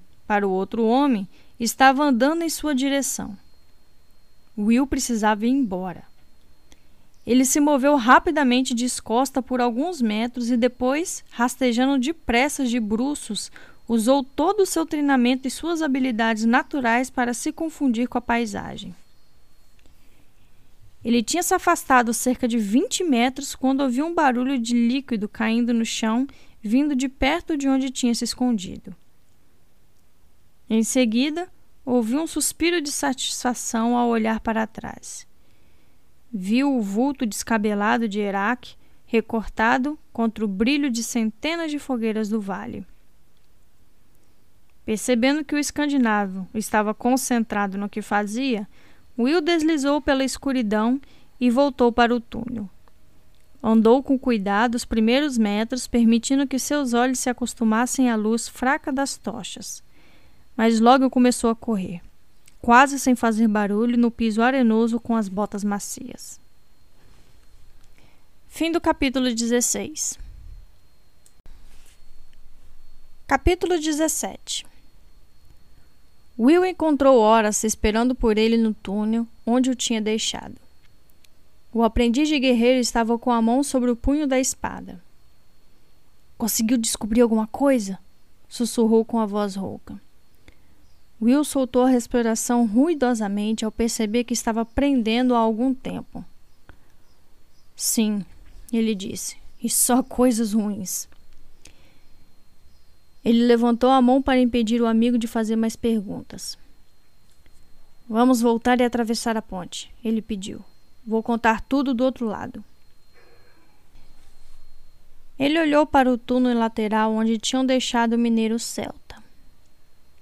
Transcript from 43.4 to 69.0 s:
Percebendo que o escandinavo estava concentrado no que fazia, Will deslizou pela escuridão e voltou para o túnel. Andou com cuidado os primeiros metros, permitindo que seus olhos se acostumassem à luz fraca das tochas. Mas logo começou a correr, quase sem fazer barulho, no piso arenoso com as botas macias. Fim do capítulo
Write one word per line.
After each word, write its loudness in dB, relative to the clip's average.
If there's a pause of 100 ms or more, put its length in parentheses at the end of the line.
Percebendo 0
que -6
o 0
escandinavo -2
estava -2
concentrado -2
no -6
que -10
fazia, -4 (500)
Will 2
deslizou 2
pela 0
escuridão -2 (380)
e 2
voltou 4
para 4
o 0
túnel. -10 (920)
Andou 6
com 0
cuidado 0
os -6
primeiros 2
metros, 0
permitindo 2
que -4
seus -2
olhos 2
se -4
acostumassem 0
à 0
luz -2
fraca -2
das -4
tochas. -12 (760)
Mas 4
logo 6
começou 2
a -2
correr, -6 (600)
quase 6
sem 2
fazer 2
barulho, 0
no 4
piso 0
arenoso 4
com -4
as 0
botas -4
macias. -8 (2000)
Fim -2
do 0
capítulo 0